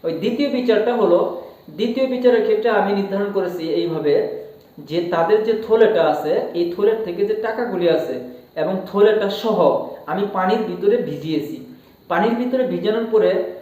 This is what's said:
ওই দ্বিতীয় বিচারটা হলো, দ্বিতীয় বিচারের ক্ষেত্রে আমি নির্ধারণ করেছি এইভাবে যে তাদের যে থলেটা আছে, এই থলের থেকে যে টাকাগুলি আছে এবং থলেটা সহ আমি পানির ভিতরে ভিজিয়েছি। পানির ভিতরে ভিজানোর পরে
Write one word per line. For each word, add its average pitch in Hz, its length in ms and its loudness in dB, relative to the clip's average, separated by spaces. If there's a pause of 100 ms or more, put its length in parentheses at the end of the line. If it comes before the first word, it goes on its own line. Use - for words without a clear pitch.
ওই 165 80 -2
দ্বিতীয় 233 380 0
বিচারটা 240 460 2
হলো, 180 460 2 (280)
দ্বিতীয় 240 380 -2
বিচারের 247 360 4
ক্ষেত্রে 220 260 2
আমি 202 240 2
নির্ধারণ 196 400 -2
করেছি 175 360 -2
এইভাবে 160 760 0 (340)
যে 156 220 -4
তাদের 175 420 2
যে 226 100 0 (140)
থলেটা 214 360 4
আছে, 156 380 2 (120)
এই 175 240 -2
থলের 220 280 2
থেকে 180 200 -2
যে 214 80 -2
টাকাগুলি 202 560 -2
আছে - 300 0 (360)
এবং 180 240 -2 (120)
থলেটা 208 380 4
সহ 175 580 0 (180)
আমি 196 280 -2
পানির 190 240 0
ভিতরে 202 400 0
ভিজিয়েছি। 147 680 -6 (420)
পানির 190 240 0
ভিতরে 247 360 -2
ভিজানোর 208 440 -2
পরে 185 320 2 (180)